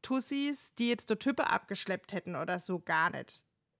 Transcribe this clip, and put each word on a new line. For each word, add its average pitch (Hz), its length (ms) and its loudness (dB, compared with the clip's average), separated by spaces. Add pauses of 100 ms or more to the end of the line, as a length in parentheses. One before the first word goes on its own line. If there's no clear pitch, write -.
Tussis, 277 720 -2
die 240 140 2
jetzt 233 200 0
der 214 100 2
Type 269 300 2
abgeschleppt - 640 -2
hätten 175 240 -4
oder 170 240 -2
so, 180 180 -4
gar 165 300 4
nicht. - 340 -8 (380)